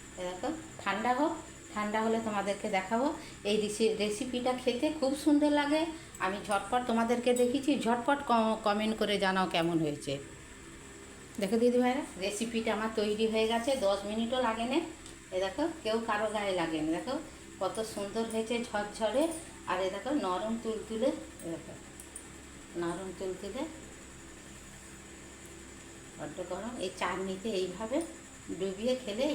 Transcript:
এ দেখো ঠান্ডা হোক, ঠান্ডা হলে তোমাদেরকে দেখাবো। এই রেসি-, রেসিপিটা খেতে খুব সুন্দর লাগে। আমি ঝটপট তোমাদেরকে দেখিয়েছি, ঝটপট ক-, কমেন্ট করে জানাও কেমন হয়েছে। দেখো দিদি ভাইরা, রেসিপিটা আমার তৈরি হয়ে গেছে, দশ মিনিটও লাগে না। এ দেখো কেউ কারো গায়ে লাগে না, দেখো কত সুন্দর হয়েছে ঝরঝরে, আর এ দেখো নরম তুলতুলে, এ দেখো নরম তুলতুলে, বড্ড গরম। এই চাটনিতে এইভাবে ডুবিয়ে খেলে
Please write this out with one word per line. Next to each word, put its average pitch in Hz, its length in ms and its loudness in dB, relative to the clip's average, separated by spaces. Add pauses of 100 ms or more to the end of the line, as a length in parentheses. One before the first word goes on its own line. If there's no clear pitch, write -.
(180)
এ 269 120 -6
দেখো 185 180 -4 (340)
ঠান্ডা 214 320 2
হোক, 302 200 4 (400)
ঠান্ডা 208 280 0
হলে 226 260 4
তোমাদেরকে 202 420 0
দেখাবো। 226 380 2 (360)
এই 208 200 4
রেসি-, 208 360 4
রেসিপিটা 247 540 0 (100)
খেতে 254 240 2 (120)
খুব 269 120 4 (120)
সুন্দর 294 280 8
লাগে। 294 300 4 (380)
আমি 190 180 0 (100)
ঝটপট 214 400 2
তোমাদেরকে 233 460 4
দেখিয়েছি, 247 380 4 (140)
ঝটপট 247 340 2 (100)
ক-, 220 340 6
কমেন্ট 214 360 4
করে 208 240 2
জানাও 190 320 4
কেমন 170 280 4
হয়েছে। 147 300 -2 (1300)
দেখো 202 180 2
দিদি 240 260 6
ভাইরা, 254 200 2 (180)
রেসিপিটা 226 520 -2
আমার 220 220 -2
তৈরি 214 320 2
হয়ে 220 200 4
গেছে, 233 280 2
দশ 196 240 2 (100)
মিনিটও 226 380 0
লাগে 226 240 0
না। 294 80 4 (560)
এ - 40 2
দেখো 190 240 0 (200)
কেউ 220 140 2 (100)
কারো 214 280 2
গায়ে 202 260 0
লাগে 160 200 0
না, 156 160 0
দেখো 254 160 -2 (460)
কত 185 160 0 (180)
সুন্দর 202 380 -2
হয়েছে 226 240 0 (120)
ঝরঝরে, 208 560 2 (440)
আর 180 180 0
এ - 100 4
দেখো 208 140 -4 (160)
নরম 190 280 0 (100)
তুলতুলে, 220 460 0 (360)
এ - 80 -6
দেখো - 200 -10 (1080)
নরম 175 260 -2 (100)
তুলতুলে, 196 420 -4 (2500)
বড্ড 151 200 -10 (120)
গরম। 202 300 -6
এই - 100 -2 (100)
চাটনিতে 190 500 -2
এইভাবে 208 480 0 (600)
ডুবিয়ে 196 340 0 (120)
খেলে 220 300 0